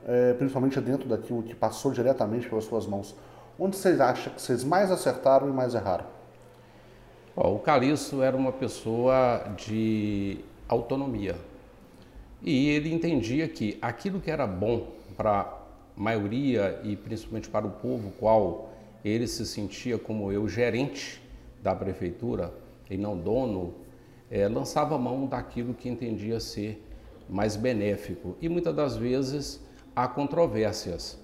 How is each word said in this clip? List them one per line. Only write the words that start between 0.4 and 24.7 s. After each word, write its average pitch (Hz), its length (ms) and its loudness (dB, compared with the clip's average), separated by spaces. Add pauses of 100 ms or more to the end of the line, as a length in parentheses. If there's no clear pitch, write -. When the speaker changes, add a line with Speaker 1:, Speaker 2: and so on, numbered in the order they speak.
Speaker 1:
dentro 127 260 -2
daquilo 113 340 -2
que 117 140 -8
passou 113 360 0
diretamente 123 560 2
pelas 110 180 -2
suas 107 200 -2
mãos, 98 300 -6 (420)
onde 190 200 0
vocês 170 220 4
acham 131 340 4
que - 80 -14
vocês 123 220 0
mais 180 280 4
acertaram 139 580 4
e - 20 0
mais 127 220 0
erraram? 95 320 0 (1300)
Speaker 2:
Ó, - 180 2
o - 40 -4
Calixto 139 600 2
era 131 140 4
uma 131 160 2
pessoa 123 920 2 (120)
de 104 840 0 (300)
autonomia 120 680 -2 (1040)
e 143 280 2
ele 151 240 0
entendia 156 540 0
que 107 340 -2
aquilo 175 400 -4
que 160 100 -4
era 143 160 0
bom 104 400 -2 (300)
para 104 240 4
a - 160 -6 (400)
maioria 107 840 0
e 104 120 -2
principalmente 110 540 -8
para 110 180 0
o 95 40 -4
povo, 117 480 -4
qual 107 500 4 (340)
ele 113 240 0
se - 180 -4
sentia 110 520 -4
como 104 340 -4
eu, 104 160 0
gerente 120 760 -2 (400)
da 98 140 2
prefeitura 92 800 -4 (360)
e 98 60 -6
não 101 220 -2
dono, 95 560 0 (580)
é, 101 160 4
lançava 143 500 0